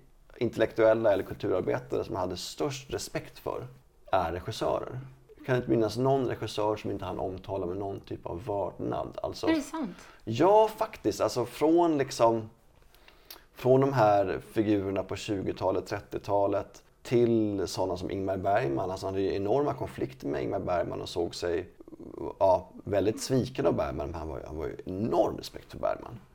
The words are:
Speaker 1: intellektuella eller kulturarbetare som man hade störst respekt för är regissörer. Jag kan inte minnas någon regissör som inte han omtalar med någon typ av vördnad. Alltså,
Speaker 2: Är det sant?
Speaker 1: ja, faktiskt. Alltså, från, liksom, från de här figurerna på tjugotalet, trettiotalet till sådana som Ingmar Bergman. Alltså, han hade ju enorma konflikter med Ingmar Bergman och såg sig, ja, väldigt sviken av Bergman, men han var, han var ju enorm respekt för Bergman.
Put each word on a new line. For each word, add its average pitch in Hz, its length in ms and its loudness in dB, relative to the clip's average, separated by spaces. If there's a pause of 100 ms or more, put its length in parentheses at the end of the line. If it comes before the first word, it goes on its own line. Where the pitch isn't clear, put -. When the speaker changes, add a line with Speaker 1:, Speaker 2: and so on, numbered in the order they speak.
(360)
Speaker 1:
intellektuella 110 760 4
eller 95 120 2
kulturarbetare 107 800 -2
som - 80 -10
man 95 80 -4
hade 92 160 -4
störst - 580 -6
respekt - 440 -8
för - 280 -6 (460)
är 87 200 2
regissörer. - 680 -4 (380)
Jag - 100 -14
kan 127 100 2
inte 127 140 -2
minnas 110 260 2
någon 135 320 2
regissör 107 480 -2
som 107 140 -6
inte 98 140 -6
han 92 140 -6
omtalar 95 480 -6
med 90 100 -4
någon 101 240 -8
typ - 260 -12
av 85 180 -8
vördnad. 62 800 -4
Alltså, - 260 -4
Speaker 2:
Är 320 60 6
det 311 60 2
sant? 269 360 -6 (280)
Speaker 1:
ja, 190 520 6
faktiskt. - 440 -2
Alltså, 117 240 0
från, 160 540 4
liksom, 117 520 2 (1040)
från 131 260 6
de 139 120 4
här 101 480 4 (120)
figurerna 101 500 2
på 101 140 -6
tjugotalet, 95 680 -2
trettiotalet 101 960 -2 (200)
till 113 640 4
sådana 92 280 -2
som 90 140 -6
Ingmar 95 260 -2
Bergman. 104 540 0
Alltså, 95 160 -6
han 95 80 -2
hade 98 120 0
ju 80 80 0
enorma 127 400 0
konflikter - 520 -8
med 139 160 -2
Ingmar 107 180 -4
Bergman 90 400 -2
och 95 80 -8
såg 87 260 -4
sig, 87 340 -2 (720)
ja, 92 300 4 (160)
väldigt 98 380 2
sviken 131 440 0
av 156 80 4
Bergman, 73 360 -2
men 82 100 -8
han 78 80 -8
var, 64 180 -8
han 67 100 -10
var 78 100 -4
ju - 100 -6 (100)
enorm 107 500 0
respekt - 340 -14
för - 80 -12
Bergman. - 420 -4 (140)